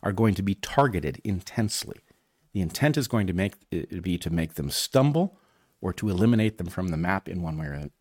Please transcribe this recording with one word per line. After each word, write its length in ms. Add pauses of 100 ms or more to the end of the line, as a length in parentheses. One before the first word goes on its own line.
are 80
going 240
to 80
be 120
targeted 680
intensely. 760 (540)
The 80
intent 360
is 100
going 200
to 60
make, 200 (180)
it 300
be 160
to 120
make 260
them 140
stumble 680 (440)
or 120
to 160
eliminate 480
them 100
from 220
the 80
map 320
in 120
one 160
way 100
or 220 (120)